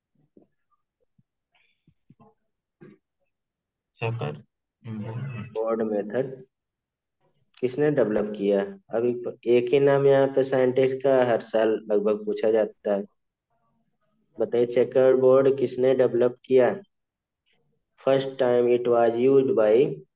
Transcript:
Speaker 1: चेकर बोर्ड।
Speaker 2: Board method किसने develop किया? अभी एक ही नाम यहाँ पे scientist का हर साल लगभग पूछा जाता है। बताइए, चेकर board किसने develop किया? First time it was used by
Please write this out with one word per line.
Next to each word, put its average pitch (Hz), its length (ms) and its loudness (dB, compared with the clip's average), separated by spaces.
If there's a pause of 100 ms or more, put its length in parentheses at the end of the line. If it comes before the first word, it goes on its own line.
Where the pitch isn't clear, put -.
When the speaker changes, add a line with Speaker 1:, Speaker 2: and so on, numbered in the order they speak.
(4000)
Speaker 1:
चेकर 117 480 -8 (420)
बोर्ड। 117 680 -10
Speaker 2:
Board 113 300 -4
method 107 640 -6 (1120)
किसने 139 320 -2
develop 107 460 -2
किया? 98 420 -2 (100)
अभी 120 340 -4 (220)
एक 120 280 0
ही 143 60 4
नाम 139 280 2
यहाँ 135 200 4
पे 135 160 0
scientist 131 600 0
का 131 220 2
हर 113 160 0
साल 110 280 -2
लगभग 107 560 -2
पूछा 104 260 -2
जाता 107 420 -2
है। 101 120 -4 (1300)
बताइए, 117 260 0
चेकर 127 500 2
board 131 440 4
किसने 127 360 0
develop 120 500 0
किया? 120 340 2 (1300)
First 135 180 0
time 123 540 0
it 120 80 -4
was 117 280 2
used 131 420 2
by 113 440 2 (140)